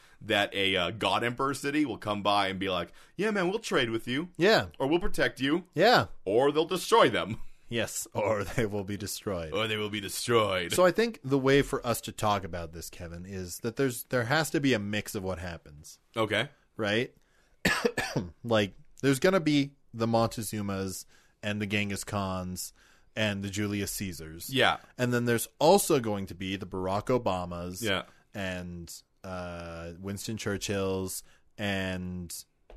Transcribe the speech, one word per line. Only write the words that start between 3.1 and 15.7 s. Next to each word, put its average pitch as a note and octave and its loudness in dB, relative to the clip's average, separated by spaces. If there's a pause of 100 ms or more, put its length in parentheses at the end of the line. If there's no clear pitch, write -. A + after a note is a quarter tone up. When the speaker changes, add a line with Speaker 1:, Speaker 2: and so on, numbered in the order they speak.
Speaker 1:
"Yeah, G#3 -2
man, G3 0
we'll G#3+ -2
trade C3 0
with A2+ -4
you." D3 -4
Speaker 2:
Yeah. E3 4 (120)
Speaker 1:
Or C3+ 0
we'll E3 4
protect D3 2
you. D3+ 0 (100)
Speaker 2:
Yeah. F#3 6 (180)
Speaker 1:
Or G3+ 4
they'll D#3 2
destroy F#3 4
them. F#2+ -2 (280)
Speaker 2:
Yes, - -4
<laughs> - -18
or G#2+ 0
they A2 0
will G2+ -4
be G2+ -6
destroyed. F2+ -6
Speaker 1:
Or A2 0
they A2 -2
will G#2+ -4
be G#2+ -4
destroyed. G2 2
Speaker 2:
So F3+ 6
I F3+ 8
think A3 0
the C3+ 2
way C3+ 6
for - -4
us A#2 0
to A2 -10
talk G2+ 0
about E2+ -8
this, E2 -12
Kevin, E2+ -12
is F#2 -8
that A#2 -4
there's, B2+ 0
there B2 -2
has D3 0
to E3 0
be C#3 4
a G#2+ 4
mix G2+ -4
of G#2 -4
what F#2 -2
happens. E2 -14 (180)